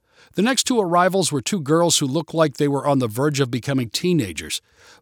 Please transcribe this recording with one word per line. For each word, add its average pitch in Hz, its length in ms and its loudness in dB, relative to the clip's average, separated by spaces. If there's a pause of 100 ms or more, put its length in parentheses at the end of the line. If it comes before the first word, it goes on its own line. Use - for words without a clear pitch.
(340)
The - 80 -2
next 247 220 0
two 247 160 0
arrivals 180 520 2
were 147 80 -2
two 202 200 -4
girls 160 380 2
who 151 80 0
looked 147 280 -4
like 160 220 2
they 147 120 0
were 139 180 -2
on 143 120 2
the 127 100 0
verge 131 320 -2
of 135 100 0
becoming 127 400 -4
teenagers. 101 720 -2 (420)